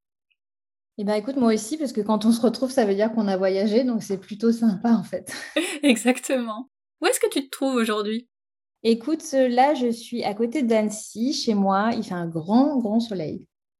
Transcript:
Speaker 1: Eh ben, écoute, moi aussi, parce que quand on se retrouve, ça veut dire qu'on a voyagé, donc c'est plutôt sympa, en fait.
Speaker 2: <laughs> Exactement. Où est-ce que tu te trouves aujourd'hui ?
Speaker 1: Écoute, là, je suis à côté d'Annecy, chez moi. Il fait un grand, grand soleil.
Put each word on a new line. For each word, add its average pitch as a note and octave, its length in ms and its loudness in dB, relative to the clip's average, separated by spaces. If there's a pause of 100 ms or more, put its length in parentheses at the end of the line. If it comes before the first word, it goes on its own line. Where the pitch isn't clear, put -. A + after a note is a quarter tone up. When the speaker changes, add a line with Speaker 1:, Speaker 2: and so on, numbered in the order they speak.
(960)
Speaker 1:
Eh G#3 60 -6
ben, G#3 100 0
écoute, C4+ 220 -4
moi A#3 160 4
aussi, A3 240 -2
parce D4+ 160 -4
que G#3+ 80 -2
quand G#3+ 240 0
on A3+ 80 6
se A3+ 80 0
retrouve, B3 300 2
ça B3+ 140 2
veut G3 100 2
dire A3 180 0
qu'on A3+ 160 -2
a F#3+ 80 2
voyagé, G3 480 2
donc A3+ 180 -2
c'est F#3+ 160 -6
plutôt A3 340 0
sympa, A3+ 380 0
en G3+ 120 4
fait. - 300 -10 (240)
Speaker 2:
<laughs> E4 260 -4
Exactement. B3 880 0 (300)
Où D#4 60 0
est-ce G4+ 140 0
que A4 100 2
tu C#4 140 -2
te - 60 -20
trouves C4+ 240 -2
aujourd'hui ? A3 540 -2 (560)
Speaker 1:
Écoute, A#3 480 0
là, C4 420 4
je B3 160 0
suis A#3 340 -6
à G3+ 100 -2
côté A#3 280 -2
d'Annecy, A3 680 0
chez - 220 -2
moi. G3 420 2
Il G#3+ 80 -4
fait F#3 100 -8
un E3+ 140 -4
grand, A3 500 2
grand A3+ 220 0
soleil. F3 460 -6 (340)